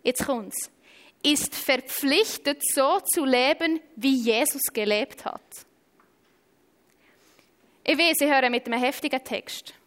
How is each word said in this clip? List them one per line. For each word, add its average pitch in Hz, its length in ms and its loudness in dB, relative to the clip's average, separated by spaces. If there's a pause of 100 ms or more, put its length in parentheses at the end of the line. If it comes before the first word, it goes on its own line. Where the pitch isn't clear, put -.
jetzt 240 220 0
kommt's, 226 460 -6 (500)
ist - 320 0
verpflichtet, 285 1080 -2 (120)
so 294 260 2 (140)
zu 311 120 0
leben, 302 560 2 (140)
wie 269 200 2
Jesus 240 460 0 (120)
gelebt 214 520 -2
hat. - 160 -10 (2500)
Ich 302 140 2
weiß, 320 240 2
ich 294 80 4
höre 262 200 4
mit 247 160 -2
einem 233 140 -2
heftigen 262 440 -2
Text. - 500 -10 (140)